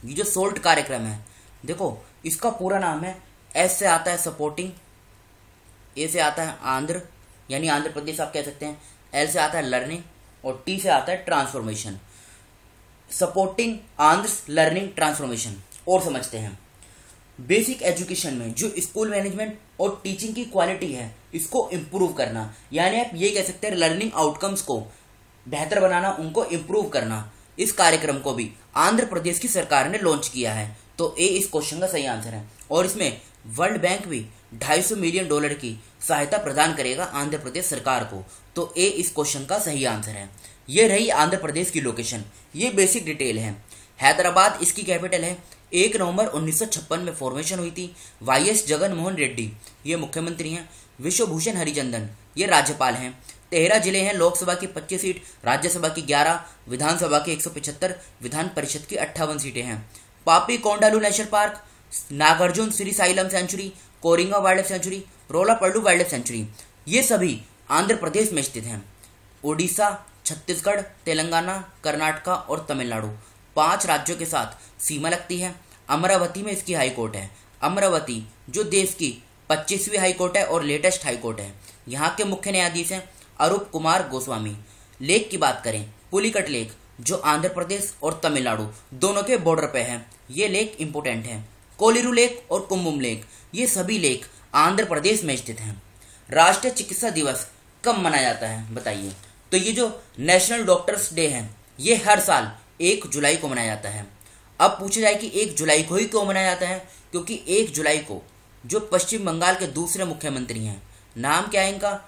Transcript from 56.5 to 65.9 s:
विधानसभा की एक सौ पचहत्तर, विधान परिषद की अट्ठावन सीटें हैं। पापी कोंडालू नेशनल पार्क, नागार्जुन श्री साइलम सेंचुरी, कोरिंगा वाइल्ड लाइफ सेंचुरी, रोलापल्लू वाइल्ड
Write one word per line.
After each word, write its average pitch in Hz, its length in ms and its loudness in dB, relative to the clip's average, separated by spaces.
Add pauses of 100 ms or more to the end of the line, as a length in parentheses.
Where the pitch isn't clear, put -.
विधानसभा 151 500 2
की 160 140 0
एक 151 100 -4
सौ 170 80 -4
पचहत्तर, 151 440 -4 (280)
विधान 151 260 -4
परिषद 151 380 -6
की - 100 -6
अट्ठावन 151 420 -2
सीटें 127 240 -6
हैं। 117 160 -6 (480)
पापी 175 320 4
कोंडालू 214 420 4
नेशनल 214 260 0
पार्क, 208 360 2 (500)
नागार्जुन 165 580 4
श्री 202 220 -2
साइलम 190 360 2
सेंचुरी, 190 440 -4 (300)
कोरिंगा 180 360 4
वाइल्ड 190 220 4
लाइफ 190 100 -2
सेंचुरी, 185 340 -6 (260)
रोलापल्लू 190 500 4
वाइल्ड 202 220 6